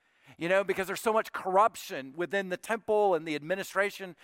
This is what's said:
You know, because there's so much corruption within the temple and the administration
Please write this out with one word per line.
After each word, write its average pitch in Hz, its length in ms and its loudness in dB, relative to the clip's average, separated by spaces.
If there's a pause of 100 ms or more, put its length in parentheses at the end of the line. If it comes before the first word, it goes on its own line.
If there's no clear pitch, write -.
(360)
You 165 140 -2
know, 196 120 4
because 185 260 -2
there's 185 120 -6
so 220 140 2
much 220 180 0
corruption 185 840 0
within 185 340 -2
the 180 80 -2
temple 208 560 2
and 160 120 0
the 156 80 -2
administration 185 880 -4